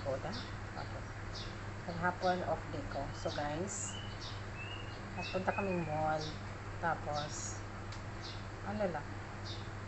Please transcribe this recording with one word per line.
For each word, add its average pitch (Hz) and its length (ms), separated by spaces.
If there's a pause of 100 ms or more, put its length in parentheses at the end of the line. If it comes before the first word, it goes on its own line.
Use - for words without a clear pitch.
Koda. 139 280 (440)
Okay. - 260 (800)
Maghapon, 180 640
off 160 240
day 165 220
ko. 139 100 (140)
So, - 160
guys, 151 640 (1200)
nagpunta 185 380
kaming 190 260
mall. 156 380 (640)
Tapos, 151 760 (1080)
ano 208 140 (100)
lang, 147 140 (800)